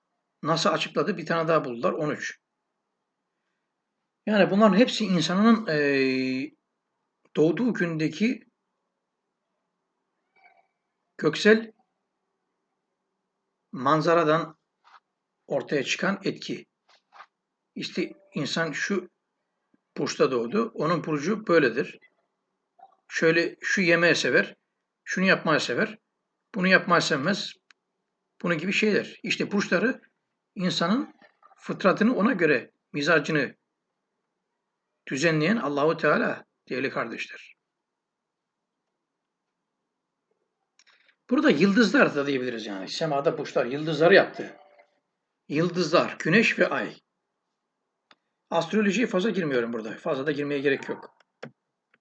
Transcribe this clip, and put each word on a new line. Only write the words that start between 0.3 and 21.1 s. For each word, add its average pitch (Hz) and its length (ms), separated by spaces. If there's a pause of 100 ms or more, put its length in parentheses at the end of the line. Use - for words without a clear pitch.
nasa 160 280
açıkladı, 160 460
bir 165 100
tane 165 220
daha 160 160
buldular, 120 280
on 151 180
üç. - 280 (1900)
Yani 202 240
bunların 202 260
hepsi 233 280
insanın, 190 640
eee, 135 880 (840)
doğduğu 165 380
gündeki 165 720 (2750)
göksel 208 540 (2000)
manzaradan 156 880 (880)
ortaya 135 380
çıkan 190 400
etki. - 420 (1080)
İşte - 380 (220)
insan 156 380
şu - 380 (840)
burçta 147 340
doğdu, 127 440
onun 160 300
burcu 160 420